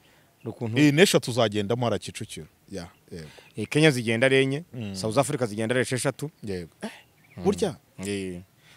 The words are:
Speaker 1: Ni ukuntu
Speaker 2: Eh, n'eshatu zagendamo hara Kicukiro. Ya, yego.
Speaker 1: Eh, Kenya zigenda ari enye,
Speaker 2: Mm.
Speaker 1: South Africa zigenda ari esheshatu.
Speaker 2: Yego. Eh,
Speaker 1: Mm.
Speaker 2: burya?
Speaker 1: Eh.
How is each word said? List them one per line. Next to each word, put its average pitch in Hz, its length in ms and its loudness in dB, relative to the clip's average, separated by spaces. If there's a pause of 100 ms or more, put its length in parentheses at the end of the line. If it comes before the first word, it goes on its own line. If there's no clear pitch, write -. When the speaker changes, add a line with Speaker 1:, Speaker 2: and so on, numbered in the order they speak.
(440)
Speaker 1:
Ni 120 60 -8
ukuntu 113 280 -6
Speaker 2:
Eh, 147 140 8
n'eshatu 151 400 4
zagendamo 110 540 0
hara 104 120 0
Kicukiro. 87 480 -12 (220)
Ya, 87 200 -12 (240)
yego. 80 160 -14 (280)
Speaker 1:
Eh, 107 140 -4
Kenya 151 200 6
zigenda 117 360 2
ari 135 160 4
enye, 139 220 -2 (100)
Speaker 2:
Mm. 107 220 -8
Speaker 1:
South 107 200 -4
Africa 135 300 0
zigenda 110 260 -2
ari 127 100 2
esheshatu. 131 480 -4 (120)
Speaker 2:
Yego. 90 260 -8 (140)
Eh, 220 80 -8 (460)
Speaker 1:
Mm. 92 80 -8
Speaker 2:
burya? 190 320 0 (280)
Speaker 1:
Eh. 95 380 -6 (340)